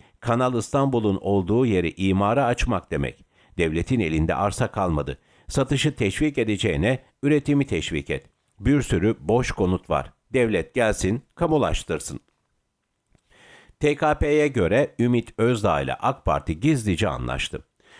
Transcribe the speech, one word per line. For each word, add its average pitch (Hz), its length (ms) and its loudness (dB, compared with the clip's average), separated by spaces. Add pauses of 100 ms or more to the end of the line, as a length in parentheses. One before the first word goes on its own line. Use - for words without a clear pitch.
(200)
Kanal 127 340 0
İstanbul'un 117 680 0
olduğu 101 440 2
yeri 90 320 0
imara 101 480 2
açmak 120 460 -2
demek. 71 340 -6 (320)
Devletin 85 420 0
elinde 80 360 0
arsa 101 320 -2
kalmadı. 76 500 -2 (300)
Satışı 139 480 -2
teşvik 143 420 -2
edeceğine 107 640 0 (240)
üretimi 143 420 2
teşvik 78 440 -4
et. 71 200 -8 (300)
Bir 131 220 2
sürü 104 380 0
boş 113 320 0
konut 92 380 -2
var. 73 240 -2 (200)
Devlet 110 400 0
gelsin, 110 480 0 (140)
kamulaştırsın. 110 840 -2 (1600)
T 147 160 2
K 151 220 0
P'ye 151 300 2
göre 120 520 2
Ümit 120 380 2
Özdağ 107 440 2
ile 65 120 -4
ak - 320 -4
Parti 78 340 -2
gizlice 107 480 0
anlaştı. 64 560 -6 (360)